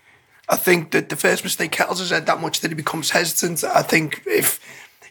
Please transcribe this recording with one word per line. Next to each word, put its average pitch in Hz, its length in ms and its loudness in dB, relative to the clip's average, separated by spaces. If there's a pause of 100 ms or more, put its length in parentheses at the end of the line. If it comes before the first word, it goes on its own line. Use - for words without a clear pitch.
(480)
I 196 80 2
think 175 360 2
that - 180 0
the 151 60 -4
first - 280 2
mistake 175 280 -4
kettles - 260 0
his 180 120 -6
head 160 160 0
that 160 140 0
much 160 200 -4
that 160 100 -2
he 160 40 -6
becomes 151 360 -4
hesitant. 170 520 0
I 370 200 4
think 160 420 0
if - 360 0 (500)